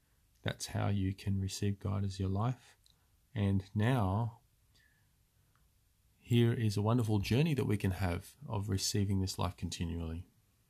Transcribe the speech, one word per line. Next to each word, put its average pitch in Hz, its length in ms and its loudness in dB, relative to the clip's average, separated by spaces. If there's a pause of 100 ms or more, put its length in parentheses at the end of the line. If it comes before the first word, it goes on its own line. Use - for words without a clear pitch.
(440)
that's - 240 -4
how 107 200 -2
you 98 260 0
can 98 260 -2
receive 101 400 -2
God 98 260 -2
as 95 140 -6
your 95 100 0
life. 110 480 -4 (580)
And 98 280 2 (120)
now, 110 640 2 (1800)
here 117 360 4
is 107 240 0
a 104 40 2
wonderful 110 380 2
journey 143 360 2
that - 120 0
we 107 80 2
can 101 160 0
have 90 380 -2 (180)
of 104 220 -4
receiving 98 500 0
this 92 180 -2
life 95 200 -2
continually. 85 680 -6 (440)